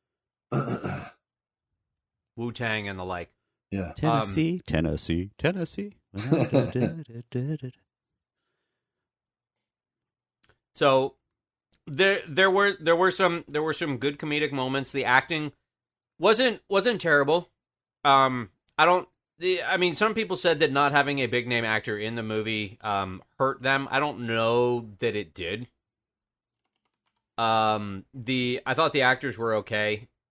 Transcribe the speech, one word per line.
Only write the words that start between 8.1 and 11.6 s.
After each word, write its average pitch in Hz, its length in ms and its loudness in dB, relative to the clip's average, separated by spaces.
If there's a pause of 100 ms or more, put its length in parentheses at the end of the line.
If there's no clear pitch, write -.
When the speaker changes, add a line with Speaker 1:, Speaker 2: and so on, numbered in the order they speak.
Speaker 2:
So 135 420 4 (720)